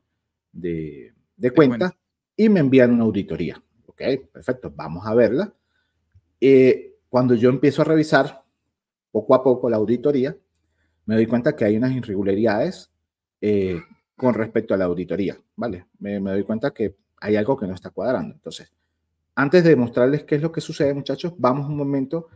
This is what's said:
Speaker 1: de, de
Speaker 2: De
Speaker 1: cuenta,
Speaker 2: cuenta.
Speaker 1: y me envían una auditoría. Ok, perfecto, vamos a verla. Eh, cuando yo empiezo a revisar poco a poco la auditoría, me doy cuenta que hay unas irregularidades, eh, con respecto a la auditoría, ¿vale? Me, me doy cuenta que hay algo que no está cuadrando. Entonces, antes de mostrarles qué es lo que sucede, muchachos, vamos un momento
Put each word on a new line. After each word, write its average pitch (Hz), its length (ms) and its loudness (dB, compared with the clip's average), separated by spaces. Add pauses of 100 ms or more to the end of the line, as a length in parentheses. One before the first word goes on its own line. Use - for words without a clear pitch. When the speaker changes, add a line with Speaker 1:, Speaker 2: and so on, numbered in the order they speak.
(520)
Speaker 1:
de, 80 600 -10 (240)
de 127 120 -2
Speaker 2:
De - 20 -14
Speaker 1:
cuenta, 127 260 4
Speaker 2:
cuenta. 175 200 -4 (380)
Speaker 1:
y 214 140 4
me 190 120 4
envían 127 300 6
una 117 120 2
auditoría. 87 580 -4 (240)
Ok, - 160 -20 (300)
perfecto, 127 440 -10
vamos 82 300 -12
a 110 80 -4
verla. 123 400 2 (880)
Eh, 131 560 4 (140)
cuando 123 260 2
yo 120 140 4
empiezo 139 320 0
a 147 40 4
revisar 151 580 0 (680)
poco 113 240 2
a 127 80 2
poco 123 260 0
la 113 60 0
auditoría, 123 600 -2 (720)
me 110 100 -2
doy 113 120 2
cuenta 120 260 0
que 117 120 -4
hay 104 100 2
unas 127 160 -2
irregularidades, 107 1000 -4 (520)
eh, 95 400 -2 (340)
con 123 180 0
respecto 110 400 -4
a 98 40 0
la 95 80 0
auditoría, 87 520 -4 (180)
¿vale? 104 320 -10 (120)
Me, 101 200 -8
me 98 120 -6
doy 98 120 -2
cuenta 113 280 -4
que 98 240 -6 (220)
hay 104 180 -2
algo 107 220 0
que 98 100 -8
no 92 60 -6
está 92 160 -14
cuadrando. 101 460 -6
Entonces, - 360 -18 (640)
antes 143 300 4
de 160 120 8
mostrarles 123 480 0
qué - 120 -2
es 143 60 0
lo 160 100 -4
que 156 100 -8
sucede, 143 320 -2
muchachos, 139 440 -8
vamos 131 300 0
un 151 80 -6
momento 139 600 -4